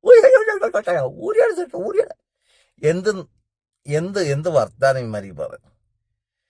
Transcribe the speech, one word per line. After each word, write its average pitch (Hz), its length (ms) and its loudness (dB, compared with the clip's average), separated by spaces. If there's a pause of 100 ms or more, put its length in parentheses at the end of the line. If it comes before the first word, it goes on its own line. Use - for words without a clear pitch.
ഉയ്യ്, 466 160 10
ഉയ്യ്, 523 180 6
ഉയ്യ്, 370 720 -2
ഉയ്യ്, 427 340 -2
ഉയ്യ്, 349 320 -6
ഉയ്യ്." 370 300 -4 (760)
എന്ത്, 180 280 -2 (760)
എന്ത്, 175 340 -4
എന്ത് 151 280 -2
വർത്താനം 135 500 0
ഇവന്മാര് 110 260 -8
ഈ 98 60 -18
പറയുന്നത്? - 380 -14 (800)